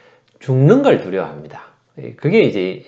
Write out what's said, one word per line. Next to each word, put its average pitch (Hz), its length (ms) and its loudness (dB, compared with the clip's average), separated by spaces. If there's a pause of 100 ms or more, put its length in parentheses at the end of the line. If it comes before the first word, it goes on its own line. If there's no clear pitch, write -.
(380)
죽는 147 440 2
걸 233 180 2
두려워합니다. 85 760 -10 (240)
이, 120 180 -16
그게 196 240 0
이제 92 480 -2